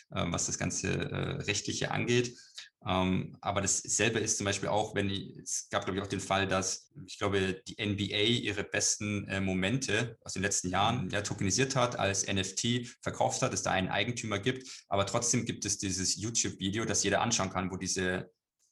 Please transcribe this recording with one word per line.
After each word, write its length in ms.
ähm, 160
was 140
das 120
ganze, 300
äh, 440
Rechtliche 500
angeht. 460
Ähm, 540
aber 180
dasselbe 600
ist 180
zum 80
Beispiel 240
auch, 260
wenn 140
die, 340
es 260
gab, 140
glaub 140
ich, 40
auch 60
den 140
Fall, 260
dass, 460
ich 120
glaube, 500
die 100
N 200
B 180
A 60
ihre 420
besten, 640
äh, 140
Momente 800
aus 100
den 120
letzten 260
Jahren, 400
ja, 120
tokenisiert 540
hat, 240
als 240
N 140
F 180
T 340
verkauft 400
hat, 120
es 80
da 100
einen 180
Eigentümer 500
gibt, 480
aber 180
trotzdem 380
gibt 220
es 120
dieses 380
YouTube-Video, 720
das 180
jeder 160
anschauen 300
kann, 200
wo 60
diese 560